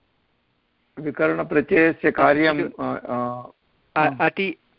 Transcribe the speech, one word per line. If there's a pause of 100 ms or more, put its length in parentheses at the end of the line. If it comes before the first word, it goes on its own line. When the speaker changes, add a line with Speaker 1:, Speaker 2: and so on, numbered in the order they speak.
(1000)
Speaker 1:
विकरणप्रत्ययस्य
कार्यं,
Speaker 2:
किन्तु
Speaker 1:
अ, (100)
अ, (440)
Speaker 2:
अ-,
अति, (220)